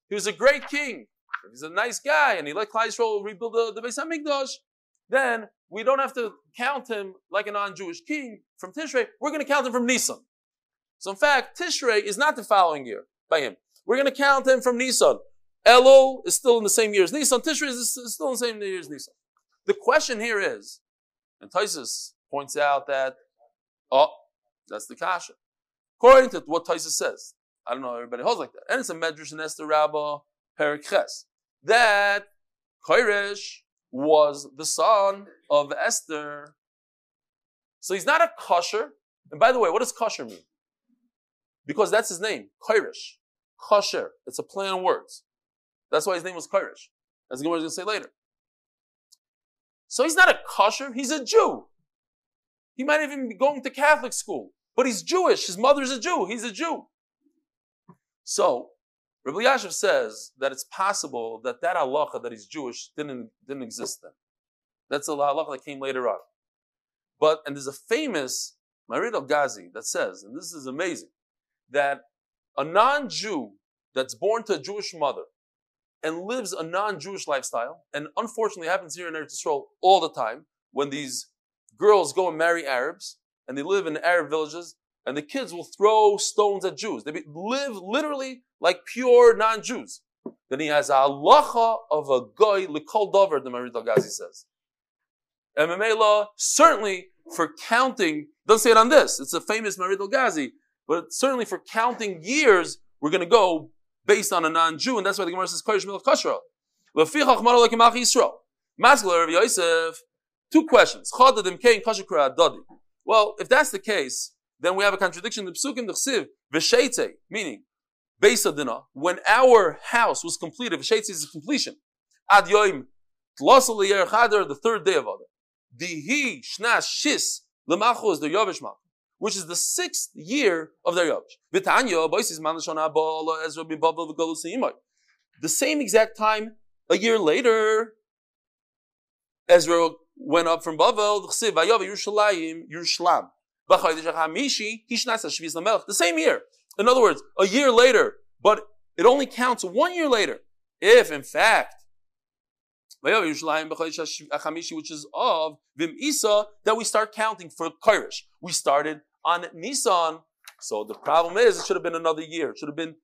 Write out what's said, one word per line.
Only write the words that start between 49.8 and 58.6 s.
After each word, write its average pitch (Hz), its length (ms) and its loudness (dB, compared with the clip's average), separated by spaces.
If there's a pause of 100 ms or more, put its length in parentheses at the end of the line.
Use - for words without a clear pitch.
So - 140 -2
he's 320 140 0
not 370 120 8
a - 180 2
kosher, 220 460 -2
he's 247 180 -6
a 294 140 -4
Jew. 330 420 2 (1080)
He 254 100 -6
might 302 180 2
even 269 260 -6
be 220 60 -10
going 269 280 0
to 269 80 -6
Catholic 294 420 2
school, - 400 -10 (220)
but 254 120 2
he's 196 160 -4
Jewish. 330 440 0
His 180 100 -8
mother's 269 340 2
a 262 100 -6
Jew. 302 280 -4
He's 226 160 -8
a 233 80 -8
Jew. 294 340 -6 (1400)
So - 460 -2 (540)